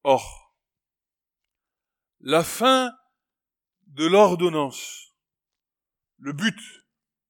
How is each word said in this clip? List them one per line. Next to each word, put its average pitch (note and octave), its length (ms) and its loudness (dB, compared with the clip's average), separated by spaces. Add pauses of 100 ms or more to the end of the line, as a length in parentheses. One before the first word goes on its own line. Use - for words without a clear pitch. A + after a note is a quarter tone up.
Or, - 540 -2 (1600)
la D3+ 220 0
fin B3+ 540 0 (920)
de D3 180 -4
l'ordonnance, F3 1080 0 (1000)
le C#3 160 -12
but, F3 260 -4 (720)